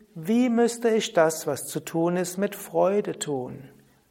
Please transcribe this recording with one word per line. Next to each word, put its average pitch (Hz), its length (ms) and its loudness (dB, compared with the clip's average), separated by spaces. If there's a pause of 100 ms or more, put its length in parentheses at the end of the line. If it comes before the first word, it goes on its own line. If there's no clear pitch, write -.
(140)
„Wie 233 360 2
müsste 233 400 2
ich 220 240 0
das, 165 320 4
was 143 180 -4
zu - 160 -6
tun 170 380 -2
ist, 175 180 -4
mit 202 180 -2
Freude 185 640 0
tun? 131 520 -8 (400)